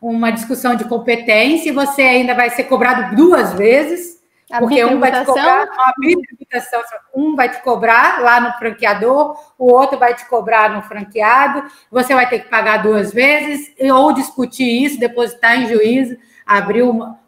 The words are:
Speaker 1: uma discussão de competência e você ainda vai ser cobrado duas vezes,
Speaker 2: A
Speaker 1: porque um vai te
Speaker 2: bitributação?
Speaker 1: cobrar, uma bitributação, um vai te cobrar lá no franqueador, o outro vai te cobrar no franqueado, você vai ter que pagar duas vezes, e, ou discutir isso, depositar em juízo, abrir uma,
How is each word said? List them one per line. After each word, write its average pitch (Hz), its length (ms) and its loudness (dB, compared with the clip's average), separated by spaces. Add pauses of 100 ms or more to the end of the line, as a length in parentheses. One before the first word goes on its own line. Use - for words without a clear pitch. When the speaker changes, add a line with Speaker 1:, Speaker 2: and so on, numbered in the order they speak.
Speaker 1:
uma 233 300 -2
discussão 247 440 -4
de 214 100 -6
competência 233 840 0
e 285 60 -2
você 269 300 -2
ainda 247 300 2
vai 240 160 0
ser 247 140 -4
cobrado 240 500 -2
duas 262 380 4
vezes, 269 680 0 (280)
Speaker 2:
A 240 100 -6
Speaker 1:
porque 240 260 2
um 254 120 0
vai 254 140 2
te 254 80 0
Speaker 2:
bitributação? 294 460 2
Speaker 1:
cobrar, - 80 -10
uma 254 260 2
bitributação, 262 840 -4 (320)
um 294 220 -2
vai 247 140 2
te - 120 -12
cobrar 240 600 2
lá 240 180 4
no 240 140 -2
franqueador, 233 840 -2 (200)
o 254 120 2
outro 269 300 4
vai 240 160 2
te - 140 -16
cobrar 214 440 0
no 202 80 -8
franqueado, 226 880 -2 (220)
você 254 240 0
vai 247 140 2
ter 240 100 -2
que - 100 -18
pagar 220 280 0
duas 208 340 0
vezes, 285 680 -2
e, 269 140 0
ou 269 220 4
discutir 254 720 -4
isso, 285 120 -6
depositar 233 640 -2
em 240 80 -2
juízo, 233 480 0 (300)
abrir 208 380 0
uma, 226 440 -4